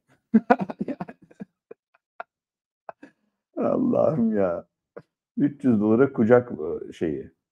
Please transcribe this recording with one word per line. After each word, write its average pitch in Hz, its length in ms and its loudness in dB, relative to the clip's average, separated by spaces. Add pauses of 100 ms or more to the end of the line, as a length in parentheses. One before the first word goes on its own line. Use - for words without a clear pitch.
(320)
<laughs> - 840 -2 (2500)
Allah'ım 117 800 0
ya. 87 300 -2 (720)
Üç 143 280 -2
yüz 117 160 2
dolara 113 320 2
kucak, 120 400 4
e, 80 400 -8
şeyi. 73 380 -6 (200)